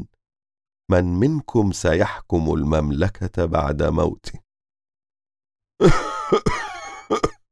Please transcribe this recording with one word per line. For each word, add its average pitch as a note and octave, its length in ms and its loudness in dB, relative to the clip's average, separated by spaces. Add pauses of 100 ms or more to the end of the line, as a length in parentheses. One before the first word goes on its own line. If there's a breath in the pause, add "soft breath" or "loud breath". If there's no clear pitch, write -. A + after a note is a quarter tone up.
(920)
من F2+ 140 4
منكم G#2+ 680 0
سيحكم E2+ 800 0
المملكة D#2 920 0
بعد D2+ 380 -2
موتي." D#2+ 580 -2 (1400)
<coughs> - 1700 0